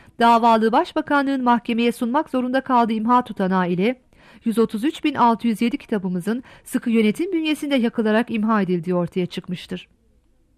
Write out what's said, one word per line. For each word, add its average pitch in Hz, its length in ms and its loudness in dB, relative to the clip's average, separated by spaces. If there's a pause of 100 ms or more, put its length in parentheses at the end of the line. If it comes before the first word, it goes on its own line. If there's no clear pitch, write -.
(180)
davalı 226 540 4
başbakanlığın 277 720 0
mahkemeye 240 480 0
sunmak 254 380 -2
zorunda 254 300 -2
kaldığı 233 320 0
imha 233 320 2
tutanağı 185 440 -2
ile 185 320 0 (440)
yüz 220 140 0
otuz 220 260 0
üç 320 200 -4
bin 294 100 0
altı 233 340 2
yüz 220 140 -2
yedi 233 160 -2
kitabımızın 196 640 -4 (220)
sıkı - 260 -4
yönetim 226 420 0
bünyesinde 311 420 -2
yakılarak 226 560 0
imha 220 320 0
edildiği 180 320 -2
ortaya 175 320 -2
çıkmıştır. - 600 -12 (680)